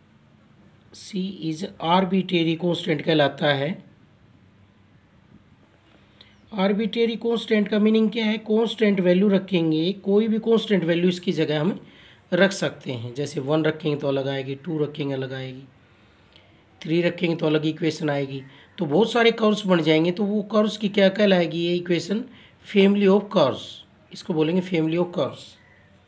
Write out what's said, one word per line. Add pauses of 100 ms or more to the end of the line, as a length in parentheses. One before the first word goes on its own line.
(960)
सी
is (200)
arbitrary
constant
कहलाता
है। (2750)
Arbitrary
constant
का
meaning
क्या
है?
constant
value
रखेंगे,
कोई
भी
constant
value
इसकी
जगह
हम (460)
रख
सकते
हैं।
जैसे
वन
रखेंगे
तो
अलग
आएगी,
टू
रखेंगे
अलग
आएगी, (1200)
थ्री
रखेंगे
तो
अलग
equation
आएगी। (360)
तो
बहुत
सारे
curves
बन
जाएंगे।
तो
वो
curves
की
क्या
कहलाएगी
ये
equation? (480)
Family
of
curves। (500)
इसको
बोलेंगे
family
of
curves। (640)